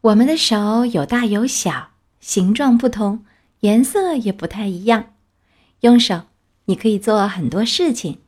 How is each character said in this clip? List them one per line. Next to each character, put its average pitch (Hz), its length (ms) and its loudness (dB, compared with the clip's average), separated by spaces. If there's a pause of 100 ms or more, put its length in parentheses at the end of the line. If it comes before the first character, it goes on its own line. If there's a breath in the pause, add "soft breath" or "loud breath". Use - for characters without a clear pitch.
我 220 120 4
们 233 140 6
的 320 100 0
手 220 480 0
有 208 180 -2
大 240 220 -2
有 208 220 0
小， - 460 -6 (260)
形 190 340 0
状 254 240 2
不 247 100 2
同， 208 380 -4 (360 soft breath)
颜 214 220 4
色 359 320 -2
也 214 160 -4
不 190 140 -8
太 202 220 -8
一 185 160 -8
样。 220 320 0 (640)
用 240 200 6
手， 175 260 -2 (400)
你 190 100 -2
可 - 120 -4
以 208 120 0
做 208 280 0
很 180 220 -4
多 196 160 -2
事 330 260 0
情。 165 360 -8